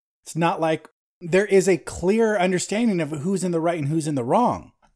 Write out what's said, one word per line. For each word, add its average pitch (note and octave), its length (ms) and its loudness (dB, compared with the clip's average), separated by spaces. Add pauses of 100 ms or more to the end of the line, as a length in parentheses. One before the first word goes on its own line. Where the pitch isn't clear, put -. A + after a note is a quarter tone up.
(240)
It's - 120 -12
not E3+ 240 0
like, D#3+ 300 -2 (320)
there F3+ 240 0
is G3 240 2
a F3+ 80 4
clear G#3+ 600 0
understanding F#3+ 640 0
of D3 120 -4
who's E3+ 340 -2
in F3+ 60 0
the E3 100 0
right E3+ 180 0
and C#3 100 -2
who's D#3 180 -2
in D3+ 80 -2
the B2+ 100 -2
wrong. D#3 460 0 (240)